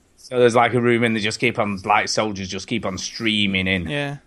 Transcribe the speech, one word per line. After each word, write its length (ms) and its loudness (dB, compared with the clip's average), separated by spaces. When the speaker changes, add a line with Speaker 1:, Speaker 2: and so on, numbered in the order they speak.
Speaker 1:
So 240 -8
there's, 160 6
like, 180 4
a 60 2
room, 240 2
and 100 2
they 60 -2
just 180 -2
keep 200 0
on, 240 -2
like, 260 2
soldiers 400 -4
just 180 -8
keep 200 -4
on 120 -6
streaming 720 0
in. 200 0
Speaker 2:
Yeah. 280 -6